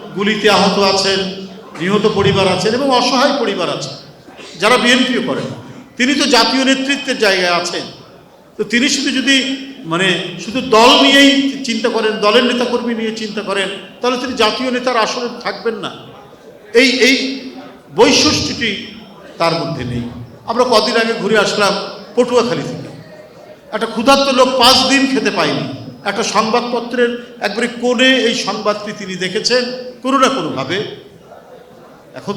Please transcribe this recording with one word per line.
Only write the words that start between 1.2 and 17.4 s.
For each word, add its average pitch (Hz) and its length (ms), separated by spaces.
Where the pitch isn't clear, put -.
নিহত 196 240
পরিবার 196 360
আছেন 214 240
এবং 277 100
অসহায় 262 420
পরিবার 190 340
আছে - 160
যারা 220 240
বিএনপিও 247 440
করে 127 200
না। - 80
তিনি 247 220
তো 294 40
জাতীয় 247 340
নেতৃত্বের 269 540
জায়গায় 185 360
আছেন। 175 240
তো 214 60
তিনি 240 220
শুধু 277 240
যদি, 269 180
মানে, 180 180
শুধু 254 160
দল 233 140
নিয়েই 277 280
চিন্তা 220 280
করেন, 220 160
দলের 233 240
নেতাকর্মী 240 500
নিয়ে 220 120
চিন্তা 214 260
করেন, 196 200
তাহলে 247 220
তিনি 262 200
জাতীয় 214 280
নেতার 240 340
আসরে 247 240
থাকবেন 208 400
না। 135 60
এই, 262 80
এই 269 80